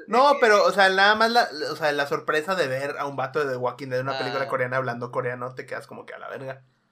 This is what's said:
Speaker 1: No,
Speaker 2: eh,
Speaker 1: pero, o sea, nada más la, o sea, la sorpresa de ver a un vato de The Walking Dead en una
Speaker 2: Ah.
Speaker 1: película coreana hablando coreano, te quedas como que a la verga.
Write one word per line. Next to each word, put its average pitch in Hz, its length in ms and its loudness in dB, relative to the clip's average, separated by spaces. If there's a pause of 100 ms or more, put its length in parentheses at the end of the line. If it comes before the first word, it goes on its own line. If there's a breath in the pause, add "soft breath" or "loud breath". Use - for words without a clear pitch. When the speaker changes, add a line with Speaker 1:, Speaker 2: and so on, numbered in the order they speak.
Speaker 1:
No, 269 240 6
Speaker 2:
eh, 269 80 2
Speaker 1:
pero, 208 240 6
o 180 80 4
sea, 190 160 6
nada 196 260 4
más 226 160 2
la, 233 180 4 (220)
o 156 60 -6
sea, 151 160 0
la 143 160 0
sorpresa 156 480 -2
de 151 100 0
ver 135 320 -4
a 143 80 -4
un 139 80 -8
vato 135 240 -4
de 143 140 0
The 127 40 -4
Walking 123 300 -4
Dead 127 140 -2
en 131 80 -4
una 131 80 -2
Speaker 2:
Ah. - 20 -6
Speaker 1:
película 131 300 -4
coreana 127 300 -2
hablando 120 340 -4
coreano, 123 420 -6
te 131 100 -12
quedas 113 220 -10
como 110 200 -16
que - 80 -16
a - 40 -14
la - 100 -14
verga. 131 360 -12 (280)